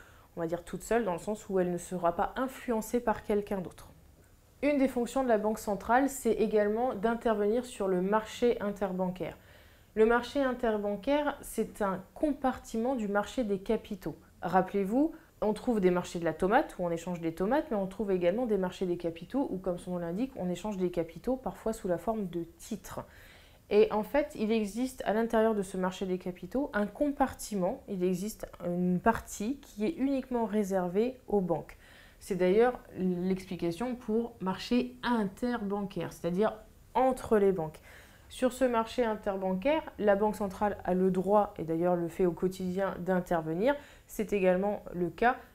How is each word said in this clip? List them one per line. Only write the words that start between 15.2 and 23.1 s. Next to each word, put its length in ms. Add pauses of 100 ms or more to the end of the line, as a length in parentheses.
on 100
trouve 280
des 100
marchés 280
de 60
la 80
tomate, 460
où 60
on 60
échange 300
des 140
tomates, 360
mais 60
on 100
trouve 240
également 360
des 100
marchés 300
des 100
capitaux, 540
où, 80
comme 200
son 120
nom 80
l'indique, 380
on 120
échange 300
des 120
capitaux, 460
parfois 380
sous 140
la 100
forme 300
de 160 (120)
titres. 440 (680)